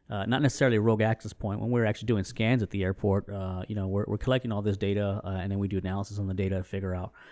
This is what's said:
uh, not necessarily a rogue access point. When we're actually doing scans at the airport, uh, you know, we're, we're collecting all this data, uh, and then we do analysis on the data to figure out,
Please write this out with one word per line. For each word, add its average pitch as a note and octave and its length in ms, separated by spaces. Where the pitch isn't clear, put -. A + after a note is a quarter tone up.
uh, G2+ 160
not B2 160
necessarily B2+ 360
a G#2 40
rogue A2 200
access A2 320
point. G#2 260
When A2 100
we're A#2+ 160
actually G#2+ 200
doing G#2+ 180
scans A2+ 400
at F#2+ 60
the G2+ 140
airport, G2 460
uh, F#2 380
you G#2+ 80
know, G2 140
we're, G2+ 180
we're G#2 100
collecting B2+ 360
all G#2 80
this G2+ 160
data, G2+ 460
uh, - 40
and F#2+ 240
then G2 80
we G2+ 80
do F#2+ 100
analysis F#2+ 400
on G2 100
the F#2+ 60
data F#2+ 220
to F#2 80
figure F#2+ 320
out, F2+ 160